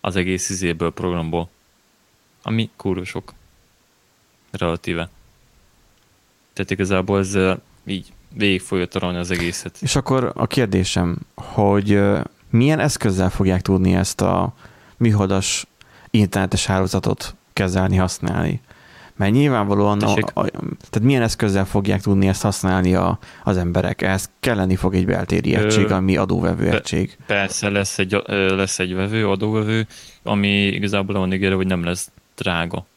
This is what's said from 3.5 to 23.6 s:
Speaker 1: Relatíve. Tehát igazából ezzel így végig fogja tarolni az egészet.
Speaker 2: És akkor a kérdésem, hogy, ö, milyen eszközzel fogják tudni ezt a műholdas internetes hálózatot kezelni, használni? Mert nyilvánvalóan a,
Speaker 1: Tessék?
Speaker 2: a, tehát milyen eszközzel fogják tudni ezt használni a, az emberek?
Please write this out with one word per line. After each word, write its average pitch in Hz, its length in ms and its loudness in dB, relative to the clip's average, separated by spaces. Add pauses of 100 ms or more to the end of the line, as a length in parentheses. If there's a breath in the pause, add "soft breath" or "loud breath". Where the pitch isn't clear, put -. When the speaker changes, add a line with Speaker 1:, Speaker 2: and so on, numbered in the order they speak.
Speaker 1:
Relatíve. 85 580 -4 (1400)
Tehát - 180 -8
igazából 95 480 0
ezzel 95 420 0 (240)
így 92 280 -10 (220)
végig 101 260 0
fogja 90 260 -2
tarolni 90 320 -4
az 87 120 -4
egészet. 87 500 -4
Speaker 2:
És 147 160 -2
akkor 131 380 0
a - 120 -2
kérdésem, 95 720 0 (160)
hogy, 101 580 0
ö, 101 280 4 (300)
milyen 139 280 4
eszközzel 95 520 0
fogják 92 320 0
tudni 92 320 2
ezt 90 260 -2
a 92 320 0 (440 loud breath)
műholdas 101 720 0 (440 loud breath)
internetes - 560 2
hálózatot - 680 -2 (180)
kezelni, 92 440 0
használni? 90 640 -2 (600 loud breath)
Mert 101 120 2
nyilvánvalóan 104 680 2
a, 104 60 2
Speaker 1:
Tessék? 104 180 2 (100)
Speaker 2:
a, 95 100 0 (460)
tehát 110 120 0
milyen 131 200 4
eszközzel 101 420 0
fogják 98 360 0
tudni 98 280 2
ezt 95 140 0
használni 92 520 2
a, 90 240 0 (260 loud breath)
az 95 120 2
emberek? 90 460 -2